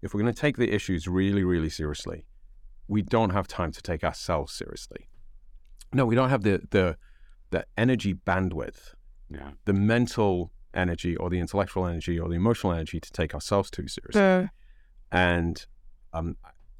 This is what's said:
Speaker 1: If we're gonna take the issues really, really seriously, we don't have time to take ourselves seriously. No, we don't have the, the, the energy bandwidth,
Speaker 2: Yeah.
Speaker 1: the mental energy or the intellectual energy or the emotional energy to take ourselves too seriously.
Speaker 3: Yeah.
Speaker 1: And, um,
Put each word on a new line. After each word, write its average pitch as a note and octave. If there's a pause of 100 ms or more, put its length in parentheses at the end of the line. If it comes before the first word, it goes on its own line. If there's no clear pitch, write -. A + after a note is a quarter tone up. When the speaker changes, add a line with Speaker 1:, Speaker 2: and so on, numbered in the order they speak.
Speaker 1:
If -
we're G#2
gonna A#2
take D3
the A#2+
issues F2+
really, F#2+
really E2+
seriously, D#2 (600)
we G#2
don't A2+
have F#2+
time E2
to -
take E2+
ourselves D#2
seriously. - (840)
No, C3
we A2+
don't B2+
have C3
the, G2 (100)
the, F#2 (520)
the E2+ (120)
energy A2
bandwidth, F2+ (360)
Speaker 2:
Yeah. C#2+ (140)
Speaker 1:
the G2+
mental G#2 (200)
energy F2
or F2+
the F2+
intellectual F#2
energy E2+
or E2
the E2+
emotional G2+
energy E2
to -
take D#2+
ourselves G2
too -
seriously. -
Speaker 3:
Yeah. F#3+ (640)
Speaker 1:
And, F2 (480)
um, E2 (420)